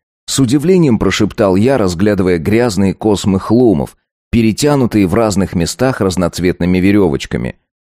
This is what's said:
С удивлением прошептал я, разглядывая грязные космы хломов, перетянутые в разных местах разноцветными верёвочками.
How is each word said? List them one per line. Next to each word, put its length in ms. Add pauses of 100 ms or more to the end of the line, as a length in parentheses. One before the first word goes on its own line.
(260)
С 120
удивлением 600
прошептал 580
я, 220
разглядывая 600
грязные 540
космы 480
хломов, 560 (340)
перетянутые 760
в 80
разных 400
местах 460
разноцветными 800
верёвочками. 800 (300)